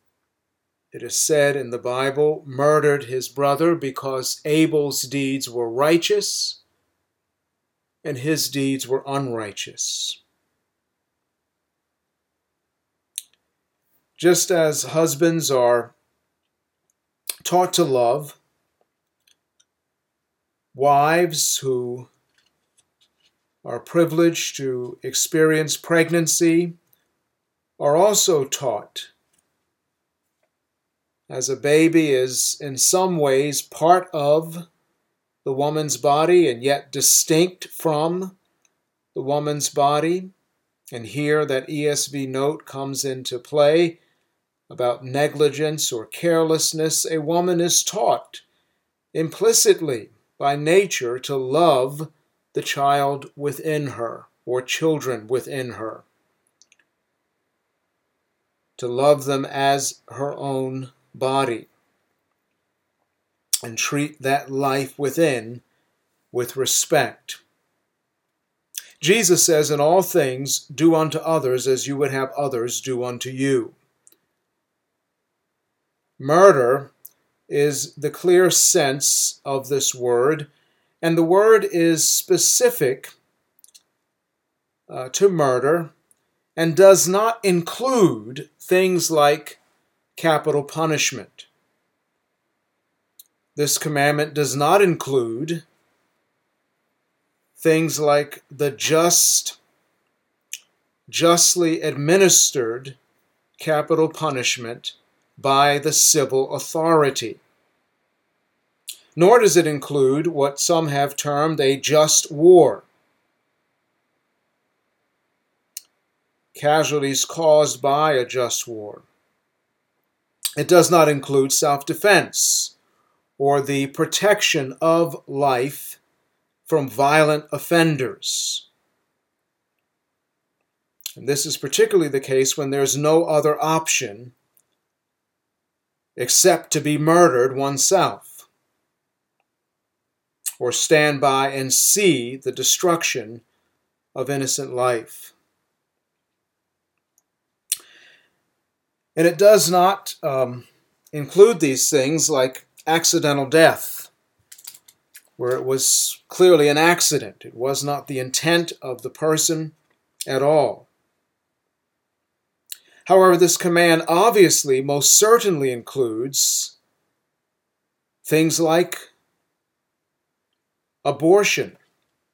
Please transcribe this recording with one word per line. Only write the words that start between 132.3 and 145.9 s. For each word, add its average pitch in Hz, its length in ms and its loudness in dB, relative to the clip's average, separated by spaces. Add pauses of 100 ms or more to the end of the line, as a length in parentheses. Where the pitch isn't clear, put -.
when 139 140 -4
there's 139 260 0
no 156 280 2
other 151 380 0
option 127 720 -4 (1800)
except 160 560 2
to 151 100 -2
be 147 180 -2
murdered 147 580 4
oneself 139 920 -2 (2000)
or 127 120 -4
stand 151 500 0
by 135 280 2
and 135 240 -6
see 135 640 0
the 131 160 -8
destruction 127 880 -2 (760)
of 127 140 -6
innocent 135 460 -6
life. 123 580 -4 (3750)